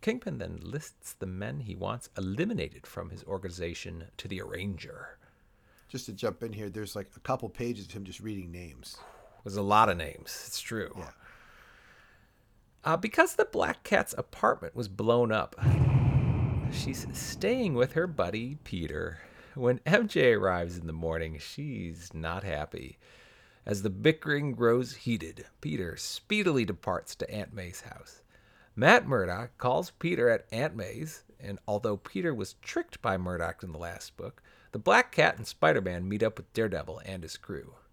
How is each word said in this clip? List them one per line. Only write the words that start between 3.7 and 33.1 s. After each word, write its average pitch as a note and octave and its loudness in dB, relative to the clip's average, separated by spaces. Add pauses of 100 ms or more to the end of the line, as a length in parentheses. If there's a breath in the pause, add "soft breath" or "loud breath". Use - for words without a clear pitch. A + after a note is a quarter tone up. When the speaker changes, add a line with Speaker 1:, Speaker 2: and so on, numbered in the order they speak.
Speaker 1:
to - -12
the F#2+ -6
Arranger. - -8 (680 soft breath)
Speaker 2:
Just - -10
to A2+ -10
jump G#2 -2
in A2+ -6
here, G#2 -8
there's, G2+ -8
like, G2+ -8
a - -20
couple B2+ -2
pages A#2 -4
of - -18
him G2 -8
just F#2 -14
reading G2+ -8
names. E2 -14 (460 loud breath)
Speaker 1:
There's G2+ -6
a G#2 0
lot G#2+ 8
of F2+ 2
names. - -10
It's - -8
true. - -6
Speaker 2:
Yeah. F2 -12 (1700 loud breath)
Speaker 1:
Uh, D#3+ 2
because A3 2
the - 4
Black - -2
Cat's - 2
apartment - 0
was A2 -4
blown A2+ 4
up, G#2+ 0 (1160 loud breath)
she's - -4
staying A3+ 0
with B2 2
her E3+ 2
buddy A#2 -2
Peter. E2 -4 (360 loud breath)
When B2 2
M G#3 6
J C#3 8
arrives F2+ 2
in E2 -6
the D#2+ -4
morning, D#2+ -2
she's F#2 -8
not E2 -4
happy. D2+ -6 (680 loud breath)
As G2+ -2
the G#2+ 2
bickering C#3+ 2
grows A#2+ 4
heated, G#2 -4 (140)
Peter F#2 -4
speedily F3+ 0
departs F#2 -4
to - -6
Aunt G#2 -8
May's F2+ -10
house. - -18 (540 soft breath)
Matt F3+ 8
Murdock G#2 0
calls C#3+ 2
Peter C#3+ 2
at A2+ 4
Aunt B2 -2
May's, A2+ -8 (160)
and G2+ -8
although G#2 0
Peter F3 -2
was G2+ -6
tricked - -6
by F#2+ 2